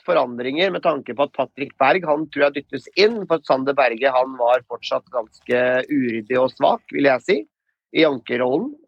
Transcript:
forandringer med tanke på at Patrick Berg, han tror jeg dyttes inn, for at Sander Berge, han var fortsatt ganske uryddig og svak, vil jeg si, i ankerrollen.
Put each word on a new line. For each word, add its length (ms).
forandringer 680
med 100
tanke 320
på 80
at 100
Patrick 460
Berg, 260
han 220
tror 240
jeg 40
dyttes 420
inn, 300
for 100
at 100
Sander 280
Berge, 360
han 260
var 300
fortsatt 460
ganske 760
uryddig 520
og 100
svak, 300
vil 140
jeg 180
si, 140
i 120
ankerrollen. 680